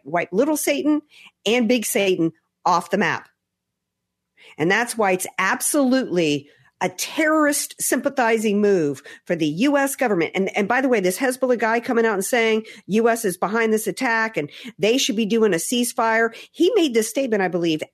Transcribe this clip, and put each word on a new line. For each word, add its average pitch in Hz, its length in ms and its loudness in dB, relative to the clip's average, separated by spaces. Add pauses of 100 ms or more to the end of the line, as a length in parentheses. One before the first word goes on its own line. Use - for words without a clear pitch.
wipe 165 260 -2
little 285 240 2
Satan 294 460 0 (440)
and 233 220 2
big 240 180 2
Satan 185 460 0 (340)
off 180 260 2
the 190 60 2
map." 160 300 -2 (1300)
And 165 140 0
that's 226 260 0
why 202 140 2
it's 185 160 -2 (120)
absolutely 202 1080 0 (320)
a 185 80 -2
terrorist 302 920 -2
sympathizing 226 800 0
move 175 420 2 (240)
for 175 120 -2
the 160 100 0
U 240 300 0
S 277 180 0
government. 202 400 0
And, 190 220 -2
and 202 100 0
by 247 140 0
the 269 80 0
way, 240 100 2
this 185 180 0
Hezbollah 254 400 0
guy 226 220 0
coming 233 260 0
out 220 100 0
and 190 100 -2
saying 220 400 0 (220)
U 220 200 2
S 233 160 2
is 180 140 -2
behind 220 340 0
this 214 160 0
attack 220 480 -2
and 147 140 -4 (280)
they 220 200 2
should 262 180 -2
be 226 100 0
doing 214 280 2
a 165 40 0
ceasefire. 226 760 0 (160)
He 359 240 2
made 320 180 2
this 220 160 2
statement, 226 320 -2
I 185 60 0
believe, 170 340 0 (120)